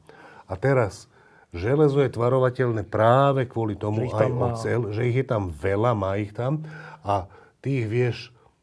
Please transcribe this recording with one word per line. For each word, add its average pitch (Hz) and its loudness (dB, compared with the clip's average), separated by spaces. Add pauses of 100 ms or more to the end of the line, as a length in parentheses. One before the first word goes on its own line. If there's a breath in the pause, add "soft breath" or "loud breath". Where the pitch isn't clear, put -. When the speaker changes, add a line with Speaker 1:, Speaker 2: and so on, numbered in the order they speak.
(460 loud breath)
Speaker 1:
A - -8
teraz, 127 0 (400 soft breath)
železo 131 2
je 131 2
tvarovateľné 123 0
práve 127 4
kvôli 113 -4
tomu, 107 -2
Speaker 2:
Že 127 -2
ich 120 -6
Speaker 1:
aj 107 0
Speaker 2:
tam 107 2
má. 123 -2
Speaker 1:
oceľ, 113 -2 (120)
že 107 -2
ich 120 0
je 131 0
tam 107 -2
veľa, 98 0
má 98 -2
ich 104 -4
tam 143 -4 (380 loud breath)
a 101 -2 (340 soft breath)
ty 131 -2
ich 110 -4
vieš 120 0 (460 soft breath)